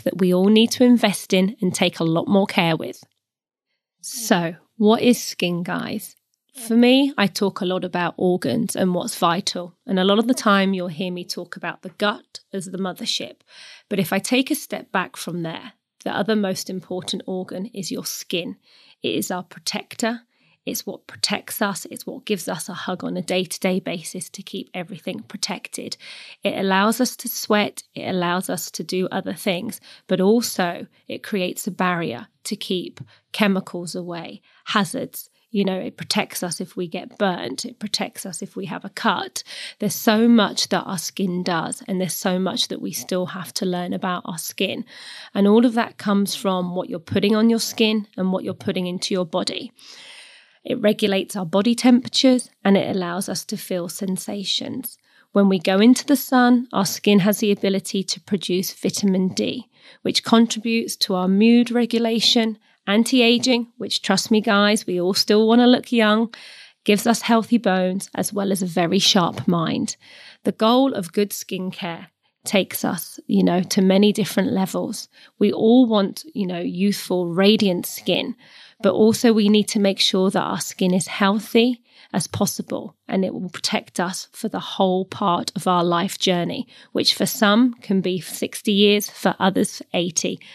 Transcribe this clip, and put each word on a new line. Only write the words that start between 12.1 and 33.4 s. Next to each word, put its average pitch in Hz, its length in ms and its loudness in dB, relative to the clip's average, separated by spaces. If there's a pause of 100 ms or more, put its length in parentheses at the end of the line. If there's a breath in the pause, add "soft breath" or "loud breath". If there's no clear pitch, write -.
as 190 140 -6
the 185 120 -10
mothership. - 580 -6 (520 loud breath)
But 202 100 -2
if 190 140 0
I 196 60 2
take 262 320 0
a 302 40 0
step - 380 -10
back 180 240 -4
from 170 260 -6
there, 165 300 -10 (320)
the - 100 -6
other 214 220 0
most 190 320 -2
important 185 580 -8
organ 185 400 -6
is 196 240 -10
your 165 140 -8
skin. - 520 -8 (460 soft breath)
It - 120 -2
is - 160 -4
our 180 120 -6
protector. - 760 -8 (460)
It's - 200 -8
what - 200 -14
protects - 560 -6
us. 202 280 -6
It's - 160 -14
what - 200 -12
gives 202 220 -6
us 180 200 -8
a 180 60 -10
hug 180 280 -8
on 175 140 -6
a 180 60 -6
day-to-day 185 580 -2
basis 175 500 -10
to - 120 -16
keep - 320 -12
everything 185 460 -10
protected. - 760 -10 (460 loud breath)
It - 160 -2
allows 196 420 2
us 247 160 -2
to - 120 -12
sweat. - 540 -2 (120)
It - 120 -10
allows 180 440 -2
us 180 220 -6
to - 120 -10
do 185 260 -2
other 190 220 -6
things, - 480 -4 (260 loud breath)
but 185 140 0
also 190 680 0 (220)
it - 140 -10
creates 185 440 -6
a 170 40 -6
barrier 175 580 -4 (160)
to 202 120 -8
keep - 440 -6 (320 soft breath)
chemicals 185 600 -2